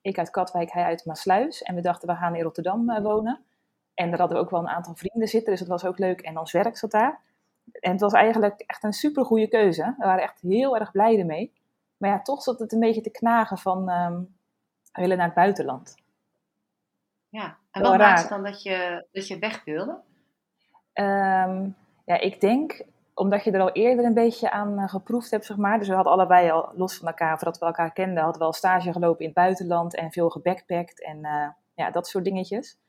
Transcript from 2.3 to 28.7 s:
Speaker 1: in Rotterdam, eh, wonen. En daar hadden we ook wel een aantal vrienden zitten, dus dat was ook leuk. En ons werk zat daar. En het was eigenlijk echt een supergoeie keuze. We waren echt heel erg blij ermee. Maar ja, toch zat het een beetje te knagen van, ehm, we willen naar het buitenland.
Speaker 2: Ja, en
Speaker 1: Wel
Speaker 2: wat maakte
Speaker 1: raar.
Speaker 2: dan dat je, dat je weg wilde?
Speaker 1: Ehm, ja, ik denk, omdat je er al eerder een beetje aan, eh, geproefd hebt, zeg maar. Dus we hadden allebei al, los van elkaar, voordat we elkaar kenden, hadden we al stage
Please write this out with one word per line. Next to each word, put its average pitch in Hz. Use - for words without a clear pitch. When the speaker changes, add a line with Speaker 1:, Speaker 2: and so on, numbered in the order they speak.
Speaker 1:
in 165
Rotterdam, 180
eh, 214
wonen. 214
En 175
daar 170
hadden 170
we 160
ook 175
wel 175
een 170
aantal 170
vrienden 214
zitten, 220
dus 185
dat 175
was 175
ook 185
leuk. 185
En 160
ons 160
werk 196
zat 214
daar. 247
En -
het 190
was 202
eigenlijk 220
echt -
een 214
supergoeie 240
keuze. 202
We 247
waren 185
echt -
heel 233
erg 214
blij 214
ermee. 175
Maar 196
ja, 202
toch 277
zat 247
het 220
een 226
beetje 226
te 220
knagen 226
van, 185
ehm, 175
we -
willen 185
naar 180
het 170
buitenland. 175
Speaker 2:
Ja, 202
en 196
Speaker 1:
Wel 196
Speaker 2:
wat 190
maakte 196
Speaker 1:
raar. -
Speaker 2:
dan 202
dat 196
je, 180
dat 190
je 180
weg 208
wilde? 196
Speaker 1:
Ehm, 196
ja, 175
ik -
denk, 262
omdat 202
je 220
er 196
al 190
eerder 240
een 233
beetje 226
aan, 208
eh, 196
geproefd 233
hebt, 214
zeg 208
maar. 208
Dus 202
we 190
hadden 185
allebei 180
al, 160
los 185
van 165
elkaar, 160
voordat 165
we 170
elkaar 165
kenden, 185
hadden 160
we 165
al 160
stage 180